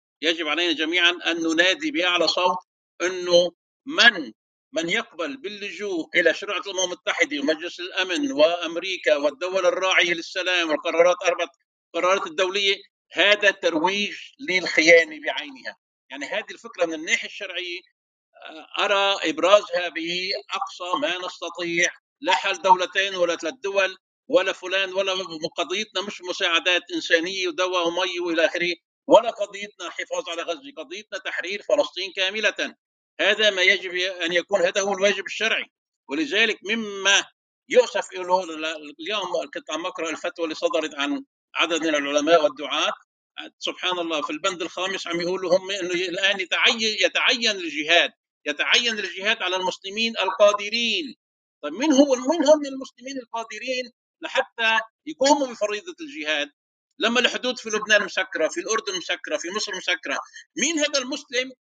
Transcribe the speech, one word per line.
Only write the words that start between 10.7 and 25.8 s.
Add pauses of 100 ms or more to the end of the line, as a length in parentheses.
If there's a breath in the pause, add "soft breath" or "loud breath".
والقرارات، (100)
أربع (500)
قرارات
الدولية، (360)
هذا
ترويج (340)
للخيانة
بعينها. (340)
يعني
هذه
الفكرة
من
الناحية
الشرعية، (540)
آه،
أرى
إبرازها
بأقصى
ما
نستطيع، (300)
لا
حل
دولتين
ولا
ثلاث (100)
دول (320)
ولا
فلان
ولا
م-، (100)
قضيتنا